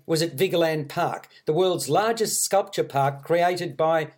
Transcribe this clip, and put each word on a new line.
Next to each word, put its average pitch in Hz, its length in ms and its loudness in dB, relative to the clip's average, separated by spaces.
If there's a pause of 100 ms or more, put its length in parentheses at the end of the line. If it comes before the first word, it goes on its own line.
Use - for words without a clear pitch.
was 160 160 0
at 160 140 -4
Vigeland 160 540 0
Park, 151 400 -4 (160)
the 156 80 0
world's 165 340 0
largest 214 560 0
sculpture 196 400 0
park 139 400 -2
created 170 540 0
by 160 400 2